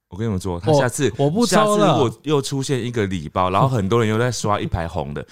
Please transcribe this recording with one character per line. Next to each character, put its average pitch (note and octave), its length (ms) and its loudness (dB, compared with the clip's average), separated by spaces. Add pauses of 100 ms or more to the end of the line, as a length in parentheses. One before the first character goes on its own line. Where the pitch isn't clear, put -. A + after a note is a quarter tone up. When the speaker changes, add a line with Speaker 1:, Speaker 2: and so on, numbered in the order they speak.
Speaker 1:
我 F2+ 80 -18
跟 A2+ 100 -4
你 A2 40 -2
们 F#2+ 60 -2
说， F2+ 220 -4
他 A2 140 2
下 C3+ 160 4
次， B2+ 260 0
Speaker 2:
我， C#3 80 0
我 D3 80 2
不 A3+ 140 0
抽 G#3 320 4
了。 G#3 100 4
Speaker 1:
下 D#3+ 60 4
次 B2+ 100 2
如 A2+ 60 2
果 A2 140 -14
又 C#3+ 180 0
出 C3+ 200 -4
现 B2+ 240 -2
一 A#2+ 60 -6
个 A2 160 0
礼 E2 220 -4
包， F#2 200 0
然 F#2+ 120 2
后 C3 40 4
很 A#2 220 0
多 A2+ 100 2
人 A2 120 2
又 A2 100 0
在 B2 100 0
刷 G#2 300 -2
一 - 80 -6
排 E2+ 180 -4
红 D2 280 -6
的， C#2+ 180 -8